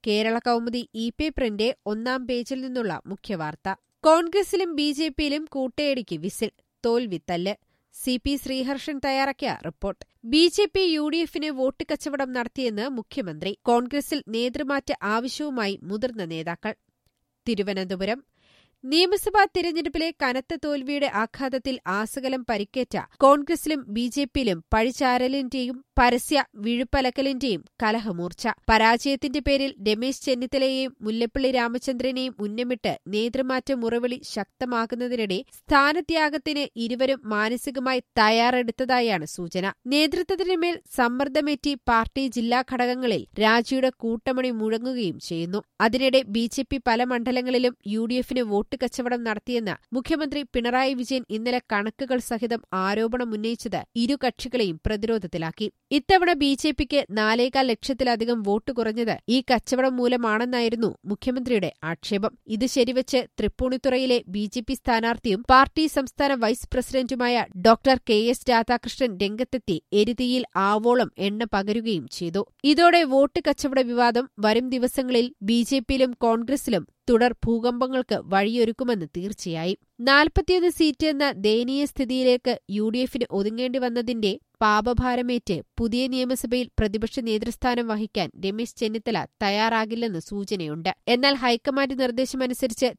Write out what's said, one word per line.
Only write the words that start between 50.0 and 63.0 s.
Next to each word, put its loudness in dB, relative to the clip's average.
പിണറായി 0
വിജയൻ -4
ഇന്നലെ -2
കണക്കുകൾ -2
സഹിതം -4
ആരോപണം -2
ഉന്നയിച്ചത് -4
ഇരു 2
കക്ഷികളെയും -2
പ്രതിരോധത്തിലാക്കി. -4
ഇത്തവണ 4
ബി 2
ജെ 0
പിക്ക് 0
നാലേകാൽ 2
ലക്ഷത്തിലധികം 0
വോട്ട് 0
കുറഞ്ഞത് 0
ഈ 2
കച്ചവടം 2
മൂലമാണെന്നായിരുന്നു 0
മുഖ്യമന്ത്രിയുടെ -2
ആക്ഷേപം. -2
ഇത് -2
ശരിവച്ച് 2